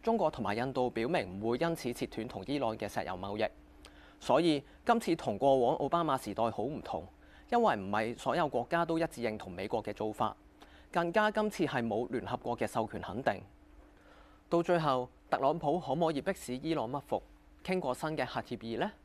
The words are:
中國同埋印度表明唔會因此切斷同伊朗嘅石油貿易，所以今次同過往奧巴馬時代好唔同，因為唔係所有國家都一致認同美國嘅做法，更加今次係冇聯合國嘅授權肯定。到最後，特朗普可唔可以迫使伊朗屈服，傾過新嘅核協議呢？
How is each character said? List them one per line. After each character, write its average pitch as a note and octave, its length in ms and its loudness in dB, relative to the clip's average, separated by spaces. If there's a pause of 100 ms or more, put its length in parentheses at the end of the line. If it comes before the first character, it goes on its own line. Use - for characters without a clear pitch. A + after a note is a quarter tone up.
中 A3+ 160 2
國 D#3+ 140 2
同 B2 120 -6
埋 G2+ 120 0
印 B2+ 180 -2
度 B2 160 2
表 A#2 180 0
明 G2+ 320 -2
唔 A2+ 120 0
會 B2 60 2
因 E3 180 0
此 B2 180 -4
切 - 140 -4
斷 A2+ 200 -6
同 F#2+ 200 -8
伊 C#3+ 100 -2
朗 A2+ 180 0
嘅 G2+ 140 -6
石 F#2 160 -4
油 F#2 80 -6
貿 G2 240 -6
易， G#2+ 100 0 (760)
所 C#3+ 200 6
以 D#3 220 2 (220)
今 A#3 140 4
次 F3 160 2
同 G#2+ 220 -2
過 C3+ 200 6
往 B2+ 200 4
奧 C#3+ 100 0
巴 E3+ 160 2
馬 C#3 180 0
時 G#2 120 -6
代 A2+ 160 0
好 G#2 140 -4
唔 C3+ 180 -4
同， - 240 -6 (460)
因 A#3+ 100 4
為 F#3 140 4
唔 G2 140 -6
係 A2 280 0
所 B2+ 180 0
有 E3 120 2
國 A#2+ 220 0
家 E3+ 140 2
都 E3 140 0
一 E3 100 2
致 A#2+ 140 -8
認 G#2+ 160 -2
同 - 140 -10
美 F#2 160 -6
國 A2 160 -2
嘅 G#2 100 -6
做 A2 180 -2
法， G#2+ 240 -2 (560)
更 E3+ 220 0
加 G#3+ 160 4
今 G#3+ 200 0
次 F#3+ 160 0
係 B2 200 0
冇 A2+ 240 0
聯 A2+ 160 -4
合 B2 120 -2
國 A#2+ 200 -4
嘅 A2+ 80 0
授 G#2+ 220 -2
權 G2+ 140 -8
肯 G2 200 -6
定。 G2 200 0 (1080)
到 E3+ 140 4
最 F3 160 4
後， C3 300 2 (200)
特 - 80 2
朗 D3 220 2
普 D#3 200 2
可 C#3 140 -2
唔 E3 140 2
可 E3 40 2
以 C#3+ 100 -2
迫 F#3+ 120 -2
使 - 220 -6
伊 D3+ 180 -2
朗 B2 180 -2
屈 C#3+ 140 -4
服， G#2 160 -2 (420)
傾 F#3 160 0
過 C3+ 140 -2
新 D#3 240 -2
嘅 B2+ 80 0
核 A#2 160 -6
協 A#2+ 160 -8
議 A2+ 220 -6
呢？ G#3 120 0 (140)